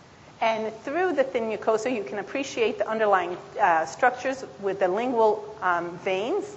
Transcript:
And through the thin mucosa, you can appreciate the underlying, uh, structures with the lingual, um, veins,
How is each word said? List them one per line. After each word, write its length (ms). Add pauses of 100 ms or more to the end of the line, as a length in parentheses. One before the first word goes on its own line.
(400)
And 320 (120)
through 300
the 100
thin 260
mucosa, 440
you 100
can 160
appreciate 580
the 100
underlying, 480 (240)
uh, 280
structures 580 (160)
with 180
the 80
lingual, 560 (160)
um, 440
veins, 420 (120)